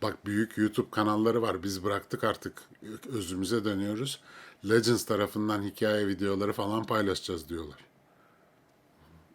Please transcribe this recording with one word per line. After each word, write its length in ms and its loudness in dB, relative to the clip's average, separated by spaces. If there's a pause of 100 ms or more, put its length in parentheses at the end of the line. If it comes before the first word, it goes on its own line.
Bak, 240 -4
büyük 320 0
YouTube 320 2
kanalları 520 2
var. 220 -2
Biz 200 -4
bıraktık 400 -2
artık, 380 -4 (480)
özümüze 560 -2
dönüyoruz. 560 -2 (480)
Legends 360 6
tarafından 580 0
hikaye 440 2
videoları 460 0
falan 300 0
paylaşacağız 680 0
diyorlar. 420 -10 (1400)